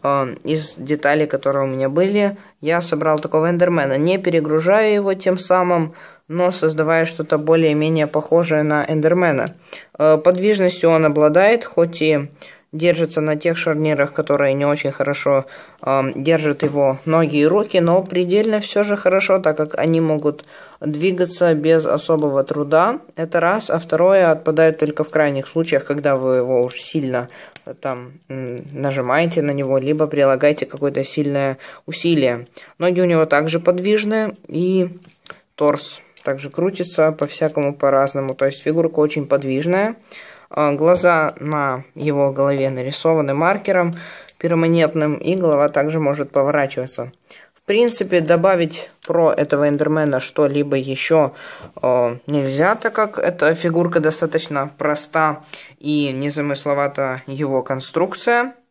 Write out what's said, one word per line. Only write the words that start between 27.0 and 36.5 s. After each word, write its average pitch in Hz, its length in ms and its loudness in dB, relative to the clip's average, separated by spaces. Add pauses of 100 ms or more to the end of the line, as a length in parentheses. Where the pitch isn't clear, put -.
э, 127 160 -16
там, 127 320 -8 (160)
м, 131 300 -10 (140)
нажимаете 139 680 0
на 147 120 -2
него, 135 260 -2
либо 151 280 0
прилагаете 147 600 2
какое-то 139 380 -4
сильное 139 520 -2 (300)
усилие. 135 580 0 (340)
Ноги 180 220 0
у 180 60 4
него 160 180 4
также 156 360 2
подвижные, 208 760 0 (120)
и 180 440 0 (640)
торс - 480 -2 (200)
также 139 280 -6